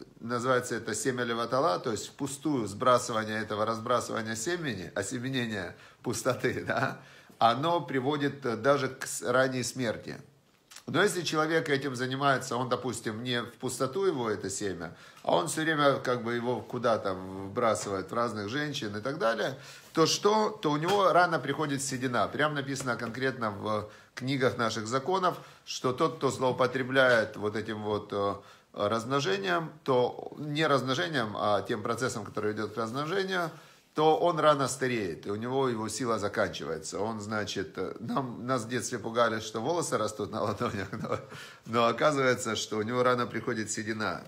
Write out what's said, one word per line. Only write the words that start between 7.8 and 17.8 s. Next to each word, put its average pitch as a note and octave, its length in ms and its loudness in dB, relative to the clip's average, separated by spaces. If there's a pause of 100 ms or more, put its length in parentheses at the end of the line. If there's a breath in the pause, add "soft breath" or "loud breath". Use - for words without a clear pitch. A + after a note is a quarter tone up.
приводит, C#3 640 -2
э, A#2 120 0
даже C3 320 4
к - 180 -8
с-, - 160 -8
ранней B2+ 400 2
смерти. A2+ 580 -4 (680)
Но C3 120 2
если F3+ 220 2
человек D#3 460 2
этим C#3 260 0
занимается, C3 640 0
он, B2 120 0
допустим, A#2 540 -2
не B2 200 0
в A2 100 -8
пустоту C3 520 -2
его C#3 240 2
это G2 220 -2
семя, F2 460 -6 (260 loud breath)
а - 140 4
он E3+ 100 4
всё D#3+ 160 -2
время D3 380 4
как B2 240 0
бы A#2+ 100 -2
его A#2+ 260 0
куда-то A2 540 0
вбрасывает G2 960 -2